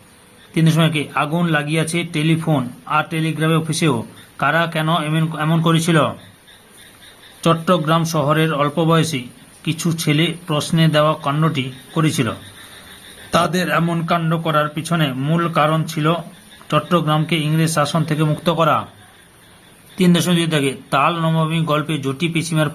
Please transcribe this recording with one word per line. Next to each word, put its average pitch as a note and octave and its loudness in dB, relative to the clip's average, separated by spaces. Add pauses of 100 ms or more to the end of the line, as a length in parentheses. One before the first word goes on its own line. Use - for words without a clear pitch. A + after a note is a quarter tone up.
(580)
তিন E3 4
দশমিক D#3+ 4
একে, D3+ -2 (200)
আগুন E3 0 (100)
লাগিয়াছে D#3 -2 (160)
টেলিফোন D#3+ 2 (340)
আর D#3 2
টেলিগ্রাফ D#3+ -2 (100)
অফিসেও, D#3 0 (460)
কারা D3+ 2 (100)
কেন D#3 -2 (180)
এমন, D#3+ 0 (220)
এমন D#3+ 2 (100)
করেছিল? E3 2 (1500)
চট্টগ্রাম E3 0 (100)
শহরের D#3 0 (100)
অল্প C#3+ -2 (120)
বয়সী D#3+ 2 (440)
কিছু D#3+ -4 (140)
ছেলে D3+ 2 (220)
প্রশ্নে D#3+ 0 (100)
দেওয়া D3+ 4 (120)
কাণ্ডটি C#3+ 0 (300)
করেছিল। D3 0 (1040)
তাদের F3 0 (140)
এমন E3+ 0 (120)
কাণ্ড E3+ 0 (140)
করার D3+ 0
পিছনে E3 0 (180)
মূল E3 0 (160)
কারণ D#3 2 (120)
ছিল D3+ -2 (640)
চট্টগ্রামকে D#3 0 (120)
ইংরেজ D#3+ 2
শাসন D3+ 0
থেকে D3+ 0
মুক্ত D3+ -4 (120)
করা। D3+ 4 (1200)
তিন F3+ 4
দশমিক F3 2
দুই E3 0
থেকে, C#3 2 (220)
তাল D3 2 (120)
নবমী D#3+ 0 (120)
গল্পে D3+ -2 (120)
জটি C3+ -2
পিসিমার D#3 0